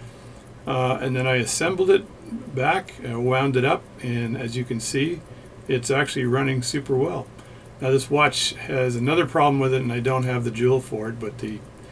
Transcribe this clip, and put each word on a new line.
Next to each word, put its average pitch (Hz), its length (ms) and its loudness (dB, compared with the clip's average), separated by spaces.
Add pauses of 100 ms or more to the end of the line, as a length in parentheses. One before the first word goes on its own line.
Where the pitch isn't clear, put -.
(680)
Uh, 127 340 0
and 127 140 -2
then 127 120 0
I 127 100 2
assembled 175 540 2
it 196 140 6 (500)
back, 160 400 0 (140)
uh, 117 120 -4
wound 127 360 2
it 123 80 2
up, 160 200 0 (180)
and 120 340 -2
as 120 200 -6
you 123 80 -2
can 117 160 -4
see, 151 400 -2 (480)
it's 127 240 0
actually 139 320 0
running 131 360 2
super 135 360 -2
well. 151 320 0 (520)
Now 131 100 0
this 131 200 2
watch 143 440 2
has 127 420 -2
another 147 300 2
problem 143 340 4
with 131 120 2
it, 131 100 2
and 120 100 -2
I 120 80 -2
don't 127 240 2
have 127 180 0
the 117 80 -2
jewel 123 300 4
for 110 280 -6
it, 117 120 -8
but 104 180 -8
the, 107 220 -6 (320)